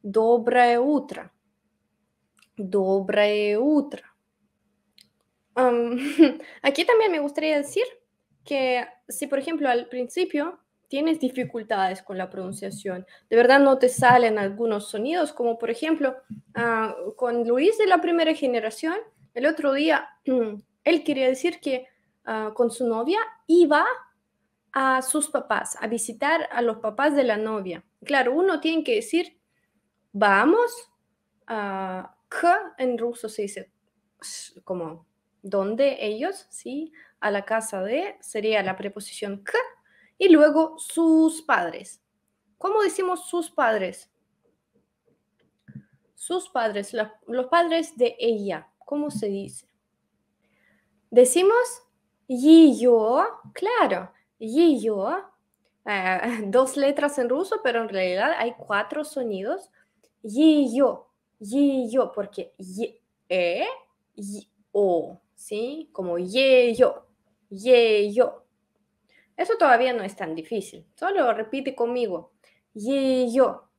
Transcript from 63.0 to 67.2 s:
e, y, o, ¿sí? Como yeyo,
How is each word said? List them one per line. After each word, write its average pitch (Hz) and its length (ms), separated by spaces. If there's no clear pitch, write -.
e, 180 360
y, 202 340
o, 185 480
¿sí? 262 580
Como 175 240
yeyo, 240 880